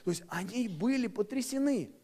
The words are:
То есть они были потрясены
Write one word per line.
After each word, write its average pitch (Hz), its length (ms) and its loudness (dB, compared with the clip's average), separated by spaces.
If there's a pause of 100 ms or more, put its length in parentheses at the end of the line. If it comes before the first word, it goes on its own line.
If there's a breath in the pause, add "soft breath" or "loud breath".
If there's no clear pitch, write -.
То 180 60 4
есть 170 180 -4
они 202 400 -2
были 233 380 2
потрясены 247 840 0 (120)